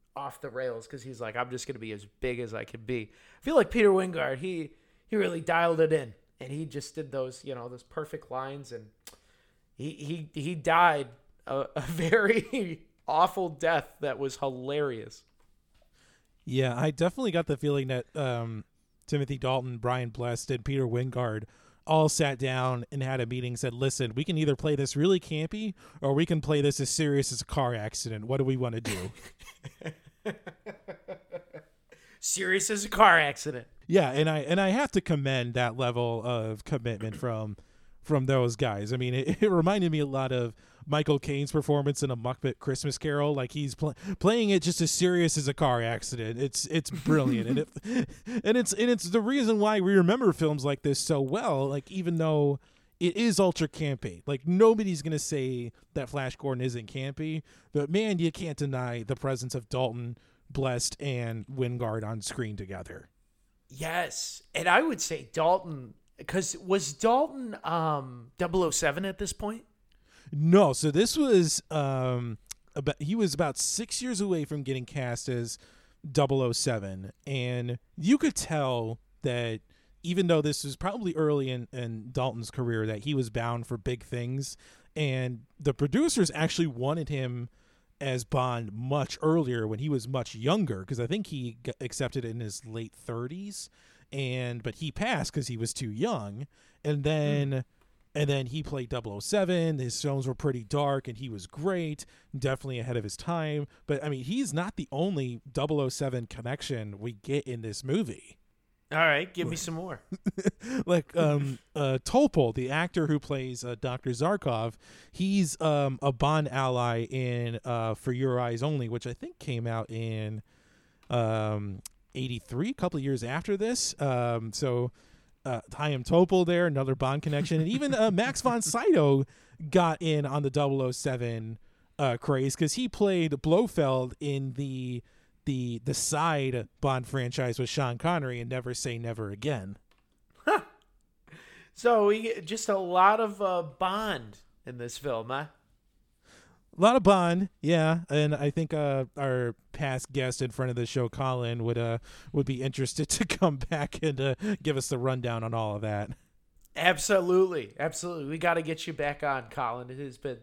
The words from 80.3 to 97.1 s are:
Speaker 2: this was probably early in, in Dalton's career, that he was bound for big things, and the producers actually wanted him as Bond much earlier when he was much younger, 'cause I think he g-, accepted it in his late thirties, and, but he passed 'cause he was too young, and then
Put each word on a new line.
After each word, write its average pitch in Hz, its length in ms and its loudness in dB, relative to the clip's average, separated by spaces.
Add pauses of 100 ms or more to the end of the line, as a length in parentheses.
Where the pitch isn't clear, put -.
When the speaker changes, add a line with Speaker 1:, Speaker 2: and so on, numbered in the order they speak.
Speaker 2:
this 147 220 -2
was 139 100 -8
probably 202 400 -4
early 151 360 2
in, 123 220 -6
in 117 380 -8
Dalton's 120 400 -4
career, 117 360 -2
that 107 180 -4
he 147 100 0
was 123 160 0
bound 117 380 -4
for 123 80 -4
big 120 260 -4
things, 127 540 -6 (400)
and 127 460 -2 (180)
the 147 140 2
producers 185 600 4
actually 160 320 2
wanted 139 420 -2
him 123 400 -4 (540)
as 127 220 -2
Bond 120 480 -2
much 127 480 -2
earlier 131 480 2
when 107 100 -4
he 147 120 -4
was 123 180 -2
much 131 260 -4
younger, 120 520 0
'cause 117 120 -4
I 120 80 0
think 190 200 -4
he 123 360 -8
g-, 123 100 -6 (100)
accepted 127 420 -4
it 113 60 -6
in 117 100 -8
his 107 240 -10
late 113 300 -10
thirties, 156 760 -8 (420)
and, 127 520 -4
but 117 140 -6
he 156 140 -6
passed - 440 -2
'cause 135 140 -2
he 120 100 -6
was 117 160 -4
too 117 160 -6
young, 120 560 -4 (360)
and 147 220 0
then 147 480 2